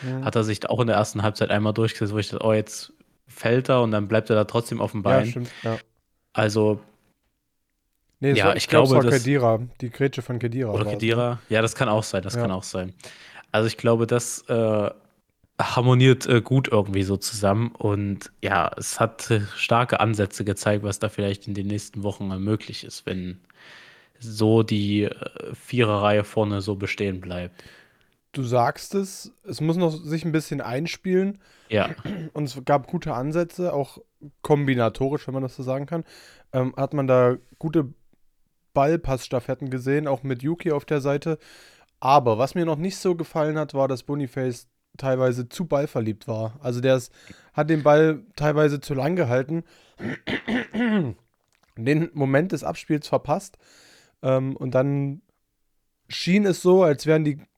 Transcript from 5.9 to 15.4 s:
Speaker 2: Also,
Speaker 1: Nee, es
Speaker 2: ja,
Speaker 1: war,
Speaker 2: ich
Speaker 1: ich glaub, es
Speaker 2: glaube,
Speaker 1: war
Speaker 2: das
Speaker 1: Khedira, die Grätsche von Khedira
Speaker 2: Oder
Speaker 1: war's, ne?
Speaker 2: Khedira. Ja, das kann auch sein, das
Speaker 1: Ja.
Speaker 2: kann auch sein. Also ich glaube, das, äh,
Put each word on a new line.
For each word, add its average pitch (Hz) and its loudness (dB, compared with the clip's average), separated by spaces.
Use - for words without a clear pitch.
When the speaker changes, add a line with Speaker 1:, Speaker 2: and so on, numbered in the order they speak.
Speaker 2:
Also, 107 2
Speaker 1:
Nee, 135 2
es 135 4
Speaker 2:
ja, 98 2
Speaker 1:
war, - 4
Speaker 2:
ich 123 -2
Speaker 1:
ich - -4
glaub, - 8
es 131 6
Speaker 2:
glaube, - -
Speaker 1:
war 135 6
Speaker 2:
das - -
Speaker 1:
Khedira, 120 4
die 120 -6
Grätsche 139 -2
von 123 -8
Khedira 117 -4
Speaker 2:
Oder 107 0
Speaker 1:
war's, 107 -2
ne? 117 2
Speaker 2:
Khedira. 120 -4
Ja, 110 2
das 110 0
kann 127 0
auch 107 2
sein, 95 -4
das 98 -6
Speaker 1:
Ja. - -2
Speaker 2:
kann 117 0
auch 92 -4
sein. 92 -8
Also 110 2
ich 110 -4
glaube, 117 2
das, 120 -2
äh, 110 0